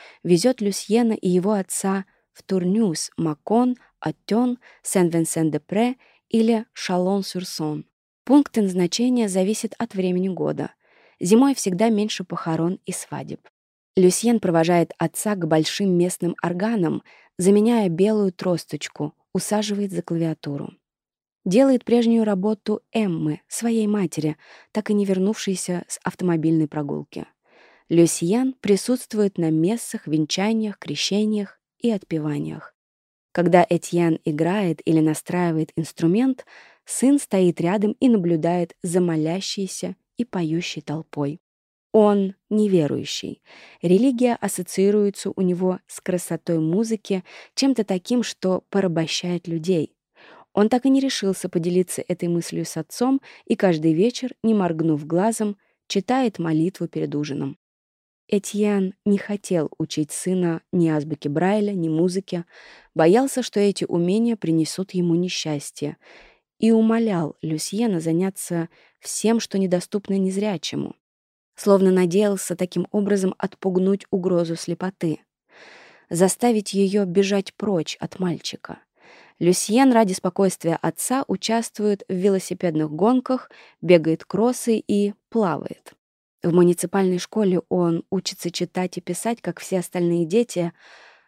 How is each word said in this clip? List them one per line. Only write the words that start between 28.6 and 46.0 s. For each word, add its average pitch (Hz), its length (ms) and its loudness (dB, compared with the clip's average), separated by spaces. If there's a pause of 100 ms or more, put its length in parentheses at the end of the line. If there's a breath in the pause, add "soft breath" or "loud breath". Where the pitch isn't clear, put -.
присутствует 202 800 0
на 165 100 2
мессах, 180 560 -2
венчаниях, 196 720 -2
крещениях 208 840 -4 (200)
и 240 100 0
отпеваниях. 156 840 -6 (560)
Когда 175 360 4
Этьен 170 560 0
играет 165 600 -2
или 160 140 4
настраивает 160 760 0
инструмент, 190 680 0 (400 loud breath)
сын 277 320 2
стоит 185 420 2
рядом 202 400 0
и 269 80 4
наблюдает 170 760 2
за 180 180 0
молящейся 180 920 -4 (220)
и 233 80 -2
поющей 170 560 -4
толпой. 151 580 -6 (520)
Он 202 440 4 (140)
неверующий. 175 920 0 (400 loud breath)
Религия 233 580 4
ассоциируется 196 960 0
у 196 60 -2
него 180 460 0
с - 140 -18